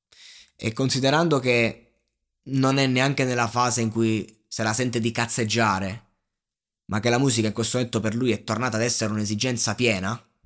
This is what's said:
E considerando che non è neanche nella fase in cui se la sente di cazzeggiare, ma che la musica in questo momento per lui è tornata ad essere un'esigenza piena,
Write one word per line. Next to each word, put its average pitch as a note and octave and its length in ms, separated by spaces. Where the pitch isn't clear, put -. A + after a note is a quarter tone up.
E A2+ 180
considerando C3+ 680
che A#2+ 600
non C3+ 340
è C3+ 80
neanche C3 380
nella B2 220
fase A#2+ 340
in A2+ 100
cui A2 560
se - 160
la A2 100
sente B2 260
di A#2 120
cazzeggiare, A2 960
ma G#2+ 140
che A#2 120
la A#2+ 80
musica A#2 260
in G#2+ 80
questo A#2 240
momento B2 220
per G#2+ 160
lui A#2+ 160
è G2+ 120
tornata A2 340
ad A2 60
essere A2 300
un'esigenza G#2+ 640
piena, G#2+ 440